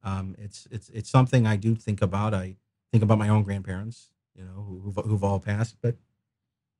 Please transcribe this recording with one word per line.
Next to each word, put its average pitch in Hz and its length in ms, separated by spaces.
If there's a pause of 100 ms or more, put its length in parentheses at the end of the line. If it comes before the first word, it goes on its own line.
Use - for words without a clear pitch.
um, 95 340
it's, - 340
it's, - 180
it's 110 200
something 127 380
I 110 80
do 110 200
think 107 260
about. 104 320
I 95 240 (340)
think 110 120
about 107 160
my 107 100
own 107 140
grandparents, 98 640 (280)
you 92 80
know, 95 240
who, 92 120
who've, 101 260
who've 107 180
all 98 160
passed, 104 420
but, 120 140 (840)